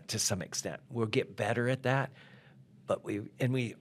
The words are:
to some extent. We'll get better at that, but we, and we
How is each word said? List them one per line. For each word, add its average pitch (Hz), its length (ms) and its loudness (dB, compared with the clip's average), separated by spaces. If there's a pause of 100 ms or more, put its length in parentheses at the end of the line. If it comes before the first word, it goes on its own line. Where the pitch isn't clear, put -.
to 113 120 -2
some 92 220 0
extent. - 480 -6
We'll 117 180 0
get 107 280 0
better 120 320 2
at 131 160 0
that, 135 280 2 (760)
but - 180 0
we, 104 180 -2 (180)
and 123 120 4
we 127 300 0